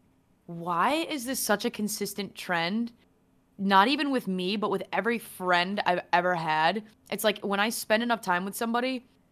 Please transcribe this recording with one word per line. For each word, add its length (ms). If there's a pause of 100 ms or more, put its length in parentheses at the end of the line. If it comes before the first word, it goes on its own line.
(480)
"Why 480
is 280
this 160
such 240
a 60
consistent 680
trend? 560 (640)
Not 300
even 240
with 160
me, 300
but 140
with 200
every 280
friend 680
I've 160 (100)
ever 240
had." 480 (260)
It's 140
like, 160
when 220
I 80
spend 340
enough 180
time 220
with 120
somebody, 500 (260)